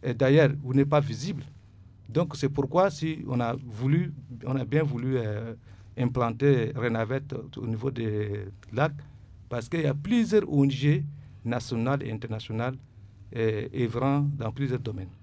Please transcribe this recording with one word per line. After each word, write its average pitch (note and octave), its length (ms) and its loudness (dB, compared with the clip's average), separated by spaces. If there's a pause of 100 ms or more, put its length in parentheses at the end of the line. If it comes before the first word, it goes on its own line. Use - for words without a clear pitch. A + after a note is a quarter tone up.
Et C3 100 -2
d'ailleurs, C#3 380 6 (100)
vous B2+ 140 -2
n'êtes C#3 140 6
pas D3 100 6
visible. C3+ 440 -4 (640)
Donc C#3+ 280 0
c'est C#3 140 0
pourquoi C#3+ 420 2
si D#3 360 -4
on B2+ 120 0
a A#2+ 160 0
voulu, C3 580 0 (320)
on C3 100 -2
a C3 100 -2
bien D3 180 2
voulu, C3 340 0
euh, A2 380 -4 (440)
implanter A#2+ 760 2
Renavet A#2 480 0 (320)
au - 100 -8
niveau A2+ 240 -2
des G#2 560 -4 (260)
lacs, C#3+ 220 0 (560)
parce A#2+ 180 -6
qu'il E3+ 140 -2
y D3+ 60 2
a C#3+ 80 0
plusieurs G3+ 520 2
O C#3+ 160 4
N C#3 60 6
G D3 340 2 (400)
nationales A#2+ 600 -2
et A#2 80 -6
internationales, A2+ 680 -4 (580)
euh, A2+ 380 0
œuvrant B2 460 2 (180)
dans A2 140 -4
plusieurs B2+ 280 -2
domaines. F#2+ 300 -8 (140)